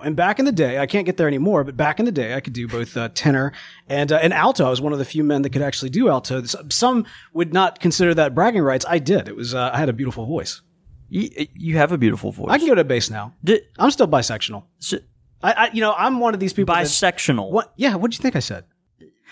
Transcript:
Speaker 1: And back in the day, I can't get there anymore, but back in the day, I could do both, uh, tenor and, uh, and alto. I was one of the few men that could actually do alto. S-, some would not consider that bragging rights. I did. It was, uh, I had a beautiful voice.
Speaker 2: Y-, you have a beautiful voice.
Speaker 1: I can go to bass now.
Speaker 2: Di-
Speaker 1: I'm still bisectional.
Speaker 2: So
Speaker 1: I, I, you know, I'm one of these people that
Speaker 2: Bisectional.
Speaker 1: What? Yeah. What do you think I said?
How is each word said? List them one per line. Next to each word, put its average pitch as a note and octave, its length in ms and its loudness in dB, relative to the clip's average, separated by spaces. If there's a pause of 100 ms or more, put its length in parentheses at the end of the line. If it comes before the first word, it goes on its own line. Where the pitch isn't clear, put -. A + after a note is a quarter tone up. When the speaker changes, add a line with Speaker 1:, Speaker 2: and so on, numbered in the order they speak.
Speaker 1:
And D3+ 120 -4
back F#3 240 2
in C4+ 40 2
the C#4 80 2
day, C3+ 280 0
I C#3 60 0
can't G3 200 -2
get F3+ 100 -2
there D#3+ 120 2
anymore, D3 360 2
but C3+ 140 -10
back D3+ 220 0
in A3 40 0
the A#3+ 80 -2
day, B2 220 -4
I C3+ 60 -6
could C3+ 120 -10
do A#2+ 160 -8
both, A#2 280 -6
uh, A#2 180 -4
tenor C#3 380 0 (360)
and, C#3+ 240 -2
uh, D3+ 40 6
and E3 180 4
alto. E3+ 320 2
I B2+ 40 2
was B2+ 120 -2
one D3 100 -2
of C#3+ 60 -2
the C#3 80 -2
few D#3 180 -2
men C#3+ 180 2
that C#3 80 -4
could C#3 120 -2
actually C3+ 280 -6
do A3 200 2
alto. C3 320 -2
S-, - 140 -6 (140)
some A#3+ 360 2 (260)
would E3 220 -2
not F#3 260 2
consider F3 340 4
that D3 200 2
bragging G3 280 2
rights. C3+ 260 2
I E3+ 100 2
did. C3+ 300 0
It G#2 80 -12
was, A#2+ 180 -8
uh, B2+ 180 -2
I B2 60 -2
had D3+ 100 0
a A#2+ 60 0
beautiful A#2 320 -6
voice. - 340 -6 (500)
Speaker 2:
Y-, - 440 -4
you D#3+ 240 -4
have D3+ 140 4
a E3 60 0
beautiful G2+ 340 0
voice. - 180 -6
Speaker 1:
I C4 80 4
can D#4+ 80 -2
go C#4 80 6
to E3+ 100 6
bass B2+ 240 -2
now. G#2+ 240 -10 (120)
Speaker 2:
Di- G#3 180 2 (160)
Speaker 1:
I'm A#3 140 4
still E3 160 2
bisectional. A2+ 560 -2 (160)
Speaker 2:
So - 180 -4 (440)
Speaker 1:
I, G3 100 4
I, A3+ 200 0
you A3 80 -2
know, G#3+ 160 2
I'm A#3+ 240 0
one A3+ 140 0
of F#3+ 60 -4
these F#3+ 120 -2
people F3+ 220 0
that F3 100 2
Speaker 2:
Bisectional. D3 680 0
Speaker 1:
What? G#3+ 260 -2
Yeah. A#3 200 0
What G#3+ 140 -2
do A#3 60 -8
you - 60 -14
think B3+ 140 0
I C3+ 40 -2
said? F2+ 240 -8 (680)